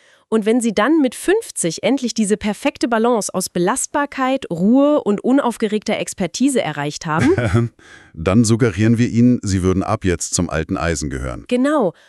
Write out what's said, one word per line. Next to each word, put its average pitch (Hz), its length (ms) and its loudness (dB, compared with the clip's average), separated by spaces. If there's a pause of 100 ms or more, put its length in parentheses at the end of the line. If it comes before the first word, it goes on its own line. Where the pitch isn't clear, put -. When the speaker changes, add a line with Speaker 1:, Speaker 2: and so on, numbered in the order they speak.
(300)
Speaker 1:
Und 220 160 0
wenn 226 160 2
sie 226 100 0
dann 277 300 2
mit 254 120 0
fünfzig - 680 -2
endlich 247 320 0
diese 208 240 0
perfekte 262 500 -4
Balance 226 460 0
aus 185 160 -4
Belastbarkeit, 262 1000 -2
Ruhe 254 540 4
und 202 180 0
unaufgeregter 220 760 0
Expertise 233 640 -2
erreicht 147 420 -6
haben, 165 300 0
Speaker 2:
<laughs> - 800 -4
Dann 92 300 2
suggerieren 110 520 2
wir 113 140 2
ihnen, 120 320 4
sie 95 200 0
würden 92 200 2
ab - 240 -4
jetzt 87 280 -2
zum 90 140 0
alten 80 300 -4
Eisen 78 320 -2
gehören. 64 380 -8
Speaker 1:
Genau. 254 440 0 (160)